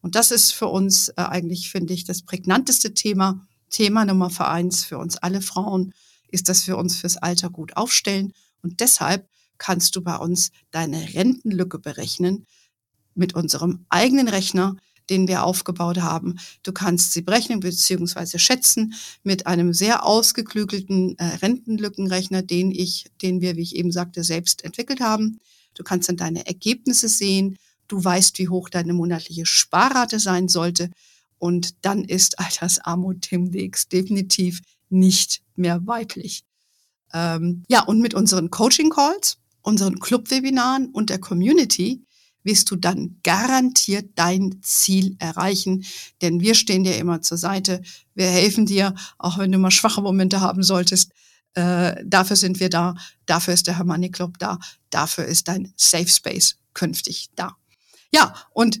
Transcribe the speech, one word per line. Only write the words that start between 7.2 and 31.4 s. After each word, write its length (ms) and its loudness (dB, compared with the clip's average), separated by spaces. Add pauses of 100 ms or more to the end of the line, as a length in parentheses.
gut 260 -12
aufstellen. 560 -2 (300)
Und 180 -8
deshalb 480 2 (280)
kannst 400 -2
du 60 -6
bei 140 -6
uns 340 -2 (200)
deine 440 -6
Rentenlücke 640 0
berechnen 680 -4 (680)
mit 200 -2
unserem 540 -2
eigenen 400 4
Rechner, 480 -2 (340)
den 160 2
wir 160 0
aufgebaut 560 -2
haben. 400 -4 (240)
Du 100 -8
kannst 400 0
sie 100 -4
berechnen 380 0
beziehungsweise 800 -4
schätzen 560 2 (280)
mit 240 -2
einem 260 2
sehr 320 2
ausgeklügelten, 1120 0
äh, 60 -4 (120)
Rentenlückenrechner, 1040 -2
den 280 0
ich, 360 -4 (160)
den 180 -2
wir, 160 -2
wie 60 -4
ich 120 -8
eben 160 -2
sagte, 320 -6
selbst 420 -4
entwickelt 360 -8
haben. 380 -2 (360)
Du 80 -18
kannst 260 -2
dann 100 -2
deine 280 -6
Ergebnisse 640 -2
sehen. 480 0 (300)
Du 180 -4
weißt, 340 2
wie 120 -2
hoch 180 -4
deine 240 -2
monatliche 540 -2
Sparrate 760 2
sein 280 0
sollte. 420 0 (480)
Und 480 -2